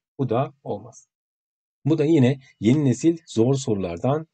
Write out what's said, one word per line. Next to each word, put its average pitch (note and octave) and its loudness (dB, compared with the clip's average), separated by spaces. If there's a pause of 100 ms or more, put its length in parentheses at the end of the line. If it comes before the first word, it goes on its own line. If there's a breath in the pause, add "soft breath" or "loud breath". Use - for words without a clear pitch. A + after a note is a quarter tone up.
(200)
Bu C3+ -4
da C3 -4 (100)
olmaz. - -14 (760)
Bu D#3 2
da D3 0
yine C#3+ 4 (200 loud breath)
yeni C#3 2
nesil D#3+ 0 (100)
zor A#2+ 0
sorulardan A#2 -4